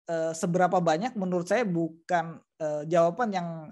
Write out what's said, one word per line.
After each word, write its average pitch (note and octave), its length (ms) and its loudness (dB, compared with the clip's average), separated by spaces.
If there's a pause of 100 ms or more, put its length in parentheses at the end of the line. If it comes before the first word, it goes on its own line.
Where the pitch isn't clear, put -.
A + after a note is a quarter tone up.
eh, E3 320 -2
seberapa F3+ 420 2
banyak, F3 380 2
menurut F3+ 320 -2
saya G#3+ 160 2
bukan, E3 720 -2 (220)
eh, D3+ 280 -4
jawaban F3 460 2
yang F3 160 -4 (240)